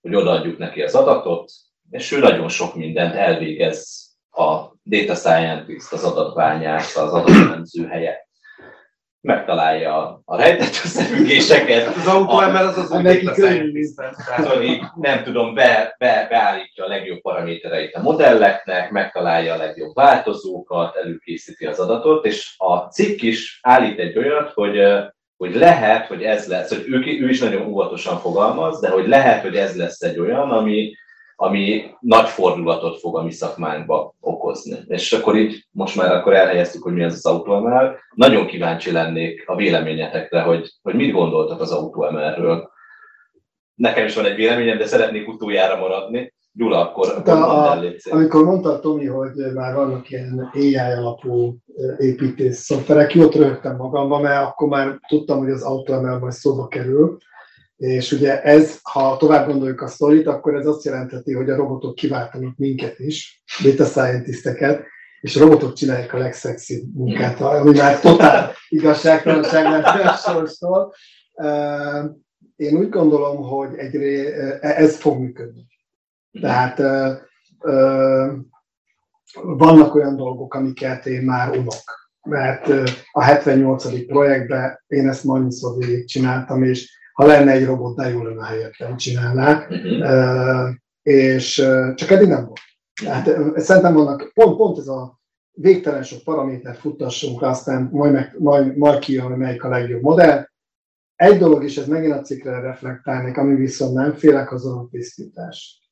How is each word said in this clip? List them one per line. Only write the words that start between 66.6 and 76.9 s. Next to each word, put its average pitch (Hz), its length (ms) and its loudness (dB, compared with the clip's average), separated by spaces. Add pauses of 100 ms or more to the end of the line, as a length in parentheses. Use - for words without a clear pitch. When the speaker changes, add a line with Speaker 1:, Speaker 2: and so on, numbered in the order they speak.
Speaker 3:
munkát, - 480 -4
ami 147 360 6
már 143 220 4
totál - 520 6 (180)
igazságtalanság 156 1000 2
lett 156 140 2 (200)
a - 80 4
sorstól. 175 800 -2 (400)
Ö, 151 160 -6 (1080)
én 151 220 0
úgy - 120 0
gondolom, 147 480 2
hogy 135 400 -8
egy 131 180 -12
ré-, 139 380 -2
e-, 135 280 -8
ez 151 360 2
fog 131 220 -2
működni. - 460 -12 (760)
Tehát, 127 380 -2
ö, 135 320 0 (500)